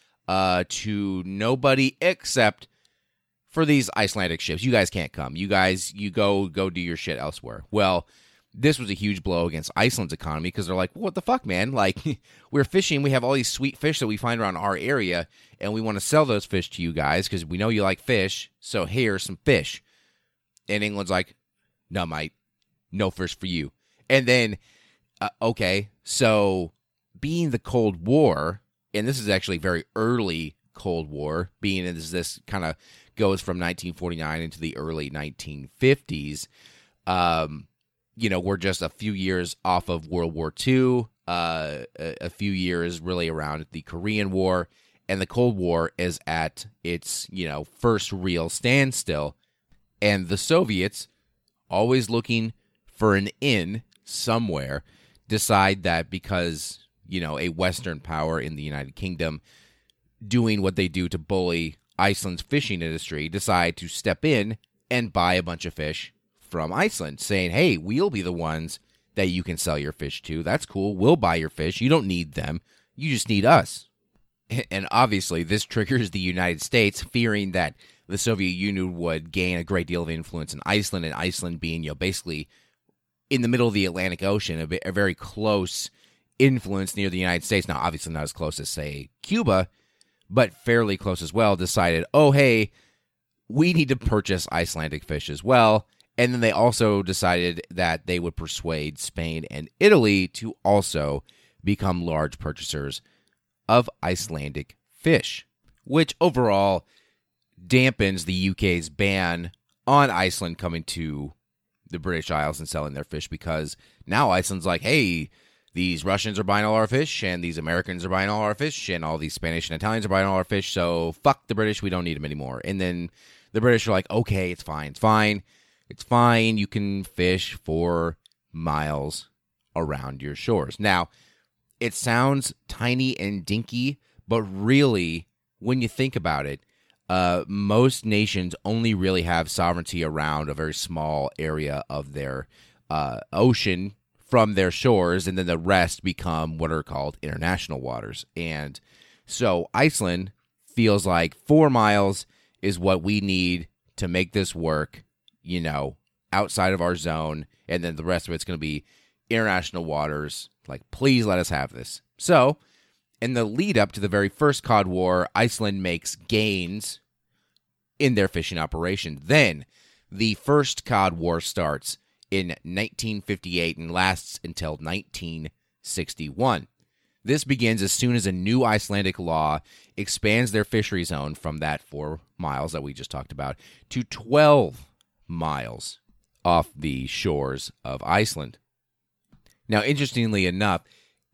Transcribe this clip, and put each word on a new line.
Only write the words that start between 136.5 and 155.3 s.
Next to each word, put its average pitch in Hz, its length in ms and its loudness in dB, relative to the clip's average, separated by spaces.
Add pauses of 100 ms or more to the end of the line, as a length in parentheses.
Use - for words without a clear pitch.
uh, 90 380 2
most 104 580 2
nations 104 500 0 (100)
only 113 300 0
really 92 280 2
have 85 280 0
sovereignty 87 520 -2
around 76 460 -2
a 73 60 -6
very 78 200 -4
small 78 640 -4
area 76 500 -4
of 69 260 -8
their, 67 340 -8 (420)
uh, 71 300 -4 (120)
ocean 101 640 2 (240)
from 110 360 4
their 92 160 4
shores, 92 560 2
and 92 120 -2
then 90 80 -2
the 87 100 2
rest 87 460 2
become 80 560 -2
what 80 120 -2
are 80 120 -2
called 73 400 -6
international 80 580 -4
waters. 60 460 -10 (100)
And 76 420 -6 (460)
so 92 480 0
Iceland 98 600 0 (340)
feels 104 400 2
like 85 280 2
four 151 360 6
miles 104 560 4 (340)
is 92 180 -2
what 92 240 2
we 101 180 0
need 90 480 0 (280)
to 98 100 -4
make 90 260 0
this 95 220 0
work, 80 500 -4 (380)